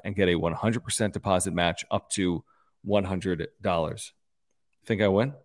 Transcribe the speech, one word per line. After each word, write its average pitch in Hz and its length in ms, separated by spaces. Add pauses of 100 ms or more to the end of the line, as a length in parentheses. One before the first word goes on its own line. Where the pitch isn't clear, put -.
and 101 100
get 95 140
a 87 80
one 82 160
hundred 110 320
percent - 280
deposit 95 420
match 87 360
up - 200
to 90 340 (380)
one 101 220
hundred 92 440 (140)
dollars. 85 500 (720)
Think 107 180
I 104 60
win? 110 240 (120)